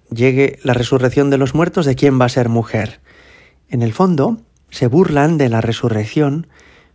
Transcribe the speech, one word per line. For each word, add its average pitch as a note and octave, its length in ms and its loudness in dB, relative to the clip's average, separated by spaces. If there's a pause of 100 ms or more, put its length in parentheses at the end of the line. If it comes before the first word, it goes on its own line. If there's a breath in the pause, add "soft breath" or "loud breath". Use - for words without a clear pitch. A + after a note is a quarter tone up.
(140)
llegue C3 500 0
la B2+ 100 0
resurrección C#3 560 0
de C#3 80 2
los C3 180 -2
muertos, E3+ 300 0
¿de C3+ 100 0
quién C3+ 260 2
va B2 40 4
a B2 40 -2
ser A#2+ 200 0
mujer?". A2+ 500 -4 (720 soft breath)
En B2 120 -4
el A2 120 -2
fondo, F#3 440 0 (320)
se - 180 -2
burlan D#3 500 2
de C3+ 120 2
la A2+ 120 0
resurrección A#2 840 -2 (480 soft breath)